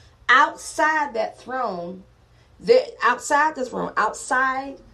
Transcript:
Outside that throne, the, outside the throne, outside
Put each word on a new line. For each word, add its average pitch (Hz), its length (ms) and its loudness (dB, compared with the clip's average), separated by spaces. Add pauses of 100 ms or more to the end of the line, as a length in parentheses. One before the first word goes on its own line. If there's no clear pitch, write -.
(300)
Outside 311 880 2
that - 240 -4
throne, 190 640 -8 (560)
the, 247 260 6 (160)
outside 285 540 2
the 254 100 -6
throne, 175 320 -6
outside 262 800 -2 (160)